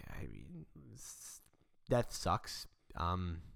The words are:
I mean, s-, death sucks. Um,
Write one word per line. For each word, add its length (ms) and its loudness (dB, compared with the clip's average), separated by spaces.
I 40 -2
mean, 400 -8
s-, 480 -10
death 240 4
sucks. 540 2
Um, 460 4